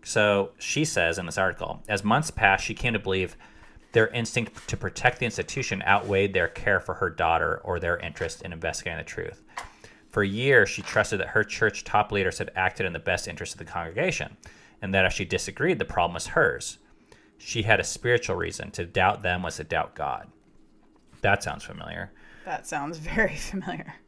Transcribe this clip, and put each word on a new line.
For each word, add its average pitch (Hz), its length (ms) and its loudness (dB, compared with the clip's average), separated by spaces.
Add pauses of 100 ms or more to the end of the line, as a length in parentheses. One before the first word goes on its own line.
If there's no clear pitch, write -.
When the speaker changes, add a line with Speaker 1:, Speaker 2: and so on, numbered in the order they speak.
Speaker 1:
So 101 540 4
she - 280 0
says 85 340 2
in 87 60 -4
this 82 120 -6
article, - 520 0
"As 104 120 0
months 117 300 2
passed, 98 320 6
she 110 100 -6
came 120 200 -2
to 104 60 0
believe 95 360 0 (560)
their 113 160 6
instinct - 640 -4
to - 80 -2
protect - 420 0
the 123 60 -2
institution - 600 -4
outweighed 101 480 4
their 87 140 2
care - 320 0
for - 160 -6
her 87 140 -2
daughter 82 560 2
or 87 120 -2
their 85 200 0
interest 80 440 -6
in 87 120 -10
investigating 82 460 -6
the 80 40 -8
truth. - 400 -10 (640)
For 104 160 0
years, 110 460 6
she - 120 -8
trusted 104 380 2
that - 80 -2
her 107 160 4
church - 400 0
top 107 300 2
leaders 92 240 0
had - 180 -6
acted 92 300 0
in 87 80 -4
the 78 60 -6
best 90 280 -2
interest 85 260 -10
of - 60 -14
the - 60 -12
congregation, 92 720 -4 (440)
and 95 120 -4
that 95 100 6
if 87 80 6
she 95 140 -4
disagreed, 139 520 -2
the - 60 -2
problem 87 300 0
was 82 140 -8
hers. 95 500 0 (600)
She - 260 -4
had 101 180 4
a - 20 0
spiritual 117 540 0
reason. 85 340 -6
To 90 140 -6
doubt 92 380 2
them 90 200 0
was 80 140 -6
to 85 80 -8
doubt 78 280 -2
God." 67 360 -6 (880)
That 101 240 2
sounds 80 220 -8
familiar. 85 480 -10 (300)
Speaker 2:
That - 220 -8
sounds 156 320 -6
<laughs> 156 180 -8
very 202 200 2
familiar. 170 580 -8 (140)